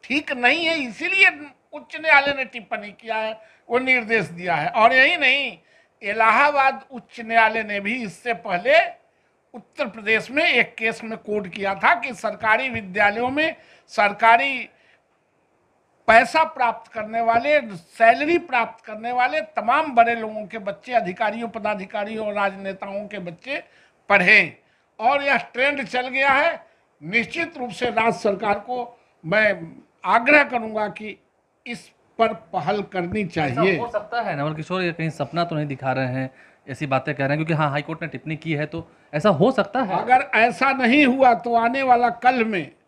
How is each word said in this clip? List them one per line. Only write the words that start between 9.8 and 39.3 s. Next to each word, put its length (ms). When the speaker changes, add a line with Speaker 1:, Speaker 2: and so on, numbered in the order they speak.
Speaker 1:
प्रदेश 460
में 140
एक 300
केस 300
में 140
कोर्ट 280
किया 280
था 200
कि 200
सरकारी 540
विद्यालयों 600
में 260
सरकारी 800
पैसा 380
प्राप्त 480
करने 280
वाले, 400
सैलरी 640
प्राप्त 460
करने 280
वाले 280
तमाम 540
बड़े 200
लोगों 320
के 120
बच्चे, 340
अधिकारियों, 560
पदाधिकारियों 800
और 60
राजनेताओं 760
के 120
बच्चे 440
पढ़ें। 480
और 220
यह 140
ट्रेंड 480
चल 240
गया 220
है। 300
निश्चित 540
रूप 120
से 160
राज्य 320
सरकार 360
को 440
मैं 360
आग्रह 380
करूंगा 460
कि 340
इस 260
पर 100
पहल 540
करनी 400
Speaker 2:
ऐसा 260
Speaker 1:
चाहिए। 300
Speaker 2:
हो 120
सकता 300
है 180
नवल 160
किशोर, 280
ये 100
कहीं 180
सपना 340
तो 120
नहीं 100
दिखा 260
रहे 140
हैं, 240
ऐसी 180
बातें 280
कह 120
रहे 100
हैं, 100
क्योंकि 160
हाँ, 80
हाई 120
कोर्ट 200
ने 60
टिप्पणी 280
की 160
है, 140
तो 220
ऐसा 140
हो 220